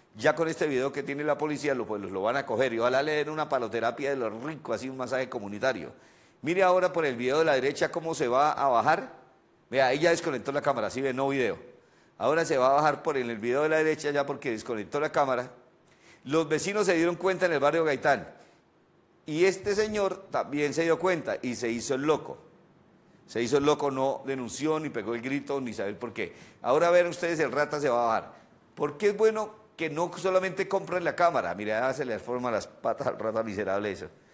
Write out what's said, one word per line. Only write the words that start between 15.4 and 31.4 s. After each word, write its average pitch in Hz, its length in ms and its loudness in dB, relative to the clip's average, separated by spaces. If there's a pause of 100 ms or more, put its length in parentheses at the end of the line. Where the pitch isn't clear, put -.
Los 151 240 0
vecinos 190 360 0
se 180 100 4
dieron 170 200 2
cuenta 185 300 0
en 170 80 4
el - 80 2
barrio 156 240 4
Gaitán. 139 420 2 (960)
Y 156 200 2
este 196 280 0
señor 208 560 -2
también 143 440 0
se 160 100 0
dio 165 160 4
cuenta 165 420 0
y 123 140 -4
se 117 140 -2
hizo 117 260 -2
el 131 60 -2
loco. - 480 -2 (800)
Se 117 160 -2
hizo 127 160 2
el 139 40 2
loco, 143 280 2
no 135 340 -2
denunció, 135 540 -4
ni 151 100 -6
pegó 113 240 -4
el 117 80 -4
grito, 139 400 -4
ni 123 100 -6
saber 101 280 -6
por 113 140 -8
qué. 98 200 -6 (300)
Ahora 156 260 4
ven 175 160 6
ustedes, 170 340 -4
el 139 120 2
rata 147 280 -2
se 143 80 0
va 120 140 2
a 120 60 2
bajar. 107 260 0 (400)
¿Por 147 240 -4
qué 208 120 2
es 196 80 -2
bueno 220 360 2 (240)
que 165 140 -4
no 165 260 -2
solamente 185 500 0
compren 180 360 -2
la 151 120 0
cámara? 131 380 2